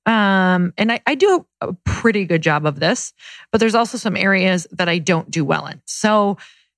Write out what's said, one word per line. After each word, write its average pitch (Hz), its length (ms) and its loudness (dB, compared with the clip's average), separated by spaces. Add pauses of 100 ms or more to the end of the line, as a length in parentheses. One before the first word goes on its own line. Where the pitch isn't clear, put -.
Um, 190 720 2
and 220 140 0
I, 233 160 -4
I 285 80 0
do 370 320 2 (140)
a 147 120 -6 (120)
pretty 208 400 0
good 165 180 0
job 151 240 0
of 143 140 -4
this, 180 320 -2 (400)
but 220 80 2
there's 220 160 2
also 233 220 -2
some 208 180 -4
areas 190 560 2
that 175 160 -4
I 175 100 0
don't 165 320 -2
do 160 140 -2
well 147 240 -2
in. 139 160 -16
So 208 540 0 (400)